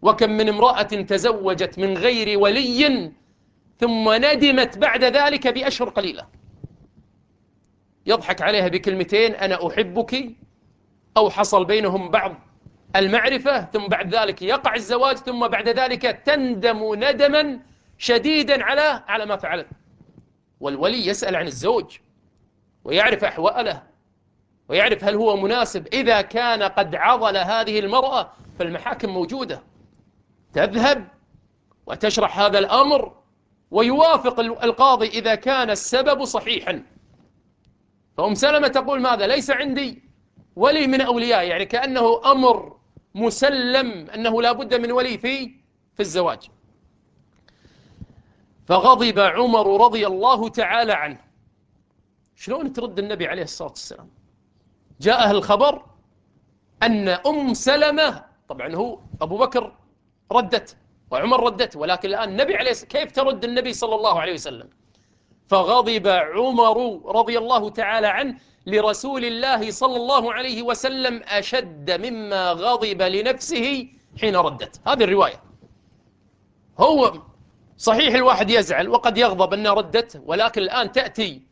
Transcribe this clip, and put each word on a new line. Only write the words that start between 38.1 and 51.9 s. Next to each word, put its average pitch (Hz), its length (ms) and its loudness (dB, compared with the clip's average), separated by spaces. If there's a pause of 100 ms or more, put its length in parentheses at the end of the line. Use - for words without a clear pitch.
فأم 202 180 0
سلمة 285 340 2
تقول: 269 320 0
"ماذا؟ 233 260 0
ليس 247 240 0
عندي 269 520 -4 (540)
ولي 285 300 2
من 262 140 2
أولياء"، 233 460 0
يعني 175 180 -2
كأنه 240 680 0
أمر 254 440 2 (380)
مسلم 247 960 0
أنه 226 320 -2
لا 233 100 4
بد 240 220 -4
من 240 180 -2
ولي 247 260 -2
في، 262 280 -6 (480)
في - 60 -8
الزواج. 170 500 -4 (2250)
فغضب 214 520 4
عمر 202 680 4
رضي 220 220 4
الله 220 420 2
تعالى 220 440 0
عنه. 147 280 -4 (1160)